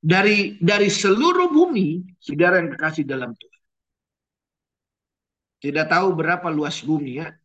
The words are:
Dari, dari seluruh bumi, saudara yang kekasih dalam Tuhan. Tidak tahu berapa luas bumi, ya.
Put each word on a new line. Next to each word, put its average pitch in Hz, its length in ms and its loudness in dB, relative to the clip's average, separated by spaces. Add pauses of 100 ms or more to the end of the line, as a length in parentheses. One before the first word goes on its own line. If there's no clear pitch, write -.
Dari, 196 560 2
dari 202 320 2
seluruh 330 640 2
bumi, 190 640 0
saudara 175 400 2
yang 165 160 -4
kekasih 156 320 -6
dalam 131 320 -8
Tuhan. - 220 -20 (2000)
Tidak 143 240 -4
tahu 175 320 0
berapa 175 320 -2
luas 151 320 -4
bumi, 143 400 -4
ya. 160 80 -12 (140)